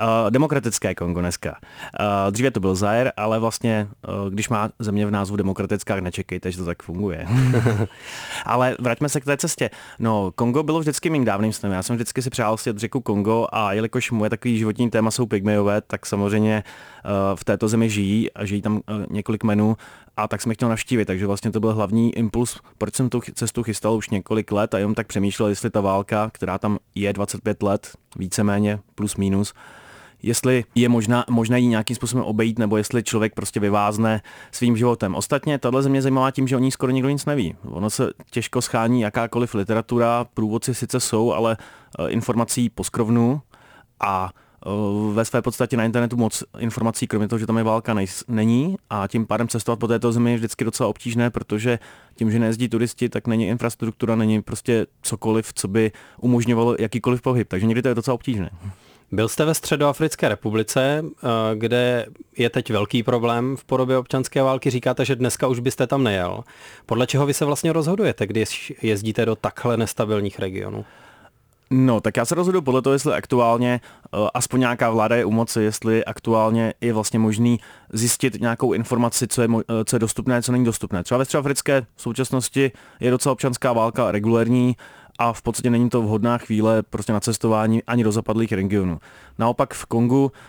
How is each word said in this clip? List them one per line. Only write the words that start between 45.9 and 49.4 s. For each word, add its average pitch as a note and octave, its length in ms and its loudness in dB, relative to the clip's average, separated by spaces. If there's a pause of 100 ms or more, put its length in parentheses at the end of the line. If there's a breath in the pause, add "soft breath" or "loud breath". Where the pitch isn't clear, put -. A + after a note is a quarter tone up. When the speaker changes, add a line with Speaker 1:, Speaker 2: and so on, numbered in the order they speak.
Speaker 1:
moc A2+ 280 0 (140)
informací, A2+ 480 -2
kromě G#2+ 220 0
toho, A2+ 100 0
že A2 80 -6
tam A2+ 120 0
je A2+ 60 2
válka, A2 300 0
nejs-, F#2+ 340 -2
není A#2+ 480 2 (140)
a G2+ 180 -2
tím A#2 180 -2
pádem A2 220 0